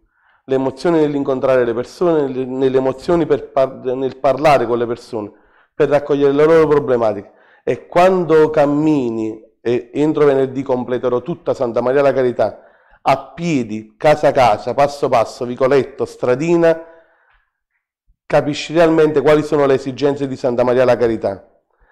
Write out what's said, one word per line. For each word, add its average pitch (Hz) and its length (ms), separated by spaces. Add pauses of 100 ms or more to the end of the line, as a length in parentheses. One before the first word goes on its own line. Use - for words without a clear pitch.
(440)
Le 135 100
emozioni 135 460
nell'incontrare 135 640
le 117 100
persone, 151 480
nelle, 131 220
nelle 131 340
emozioni 135 480
per 139 240
par-, 131 340
nel 127 340
parlare 135 480
con 117 120
le 120 80
persone, 113 460 (420)
per 147 140
raccogliere 143 440
le 143 140
loro 160 200
problematiche. 123 680 (320)
E - 220
quando 170 640
cammini, 143 920 (200)
e 120 320
entro 147 320
venerdì 135 380
completerò 123 600
tutta 165 320
Santa 120 260
Maria 127 220
la 139 100
Carità, 123 500 (400)
a - 300
piedi, 120 640
casa 151 320
a 139 40
casa, 120 420
passo 143 340
passo, 117 360
vicoletto, 123 600
stradina, 165 800 (1400)
capisci 147 460
realmente 160 500
quali 151 200
sono 147 240
le 135 80
esigenze 135 540
di 131 80
Santa 123 260
Maria 123 220
la 120 120
Carità, 110 680 (300)